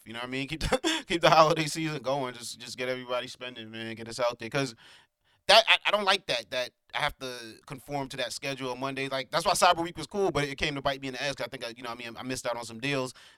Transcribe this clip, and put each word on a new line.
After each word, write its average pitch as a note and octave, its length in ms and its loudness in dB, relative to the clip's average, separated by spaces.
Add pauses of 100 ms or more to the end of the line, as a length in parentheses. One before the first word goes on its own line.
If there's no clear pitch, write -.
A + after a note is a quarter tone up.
You A2 80 -14
know A#2 60 -6
what B2 80 -6
I - 20 -8
mean? C3+ 180 -2
Keep D3+ 120 -6
the, D#4 440 0
<laughs> - 20 -20
keep E3+ 140 0
the E3+ 80 8
holiday D#3 380 8
season D3+ 340 -4
going. B2+ 340 -2
Just, A#2 240 -12
just A#2+ 200 -12
get B2+ 100 -2
everybody B2 380 -2
spending, B2 440 -12
man. A2+ 240 -8
Get A2+ 140 -10
us A#2 100 -10
out A#2+ 200 2
there. A2+ 100 -8
'Cause C3+ 260 -2 (720)
that, G#3 200 10
I, F3 80 8 (100)
I E3 40 4
don't G#3 160 2
like F#3+ 220 4
that, A#2+ 220 0
that B2+ 200 -2 (240)
I A#2 60 -4
have C#3+ 180 0
to C3 120 -8 (360)
conform C#3 420 -8
to C#3 80 -12
that B2 160 -4
schedule C3+ 380 -6
on B2 100 -6
Monday. C3+ 300 -4
Like, C3+ 200 -4
that's E3 140 0
why F#3+ 80 4
Cyber F3 320 6
Week F3 140 -8
was D3 80 -8
cool, G3 260 0
but C#3+ 120 2
it C#3 120 -6
came D3+ 200 -2
to C#3 60 -4
bite C#3 200 0
me C3+ 60 -6
in B2+ 60 -8
the B2 80 -6
ass C#3 120 -2
'cause B2+ 120 -6
I - 20 -10
think, B2 160 -10
I, A#2 120 -8
you C3 60 -16
know A#2+ 80 -8
what A#2 120 -10
I A#2+ 40 -10
mean, A2+ 120 -10
I G2+ 40 -12
missed B2+ 240 -6
out A#2 100 -2
on A#2 80 -8
some A2+ 160 -12
deals, C3 320 -2 (260)